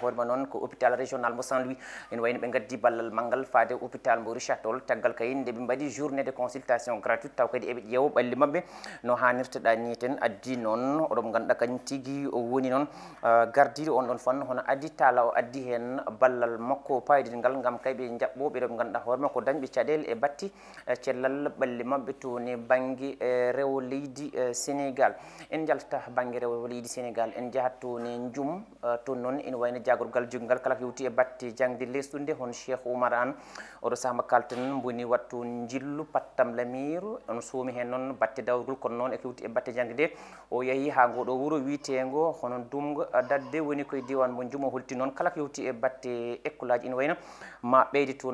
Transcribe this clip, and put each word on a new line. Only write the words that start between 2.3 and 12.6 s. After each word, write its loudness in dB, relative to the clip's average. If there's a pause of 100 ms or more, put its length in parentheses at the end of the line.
ɓe -2
gaddi -2
ballal 2
manggal 0
faade 4
hôpital 0
mo -4
Richard -2
Toll, -2
caggal 2
kayi 0
nde -2
ɓe -6
mbaɗi 0
journée -2
de -2
consultation 0
gratuite, 0
taw 4
kadi -2
eɓe -4
ƴeewa 4
ɓalli 2
maɓɓe 4 (400)
no 4
hannirta 2
ɗa 6
ni -2
ten. -2
Addi -2
noon 2
oɗo 2
mo -4
ganduɗa 2
kañum 0
tigi -6
o -2 (140)
woni 2